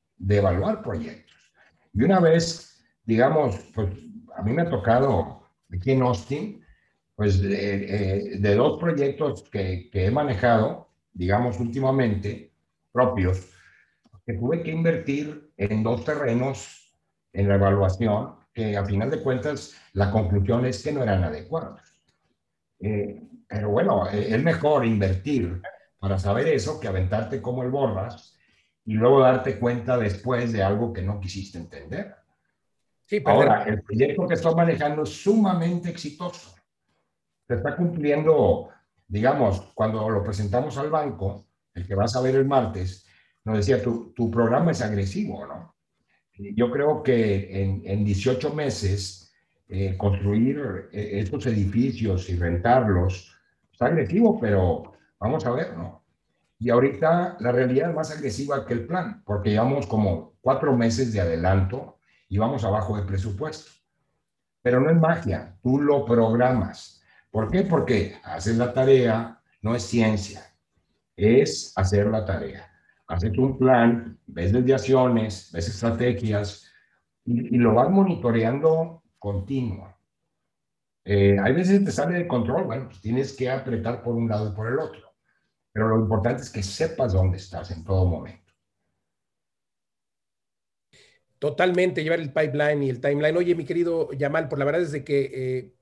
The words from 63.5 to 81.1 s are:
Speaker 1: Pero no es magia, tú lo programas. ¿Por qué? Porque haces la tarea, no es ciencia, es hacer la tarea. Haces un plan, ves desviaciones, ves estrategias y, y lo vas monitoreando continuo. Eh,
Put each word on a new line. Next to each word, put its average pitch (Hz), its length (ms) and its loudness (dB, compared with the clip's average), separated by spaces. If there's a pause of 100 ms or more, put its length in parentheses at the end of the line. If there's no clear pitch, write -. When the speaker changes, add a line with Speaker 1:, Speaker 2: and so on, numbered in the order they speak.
Speaker 1:
Pero 123 180 2
no 147 120 4
es 170 60 6
magia, 160 640 0
tú 131 200 2
lo 147 240 2
programas. 117 960 0 (300)
¿Por 110 200 -2
qué? 185 120 2
Porque 127 600 0
haces 90 340 -2
la 123 160 0
tarea, 123 680 4 (200)
no 113 140 -2
es - 80 -6
ciencia, 110 580 0 (720)
es 120 600 2
hacer 101 320 2
la 110 180 -2
tarea. - 400 -6 (420)
Haces 95 300 -2
un 131 200 2
plan, 117 720 4
ves 87 240 -2
desviaciones, 127 1000 2
ves 98 180 -6
estrategias 110 960 -2 (600)
y, 120 300 -2
y - 20 4
lo 117 160 6
vas 127 160 4
monitoreando 160 1120 2 (160)
continuo. 101 800 -6 (1080)
Eh, 101 360 6